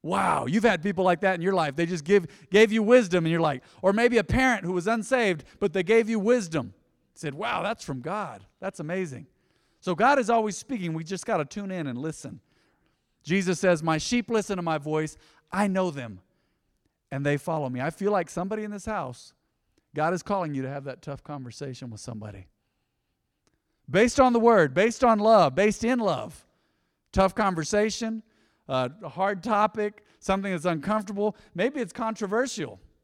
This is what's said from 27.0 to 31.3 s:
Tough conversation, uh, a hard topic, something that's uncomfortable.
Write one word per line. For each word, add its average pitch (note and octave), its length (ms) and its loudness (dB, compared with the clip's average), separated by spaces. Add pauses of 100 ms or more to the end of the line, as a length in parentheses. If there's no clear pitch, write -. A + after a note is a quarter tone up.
Tough F#3+ 240 2
conversation, G#3 880 0 (460)
uh, B2+ 220 0 (120)
a E3 60 -12
hard F#3+ 340 -2
topic, G#3 640 0 (160)
something F#3+ 320 -2
that's E3 120 -4
uncomfortable. G3 680 -2 (220)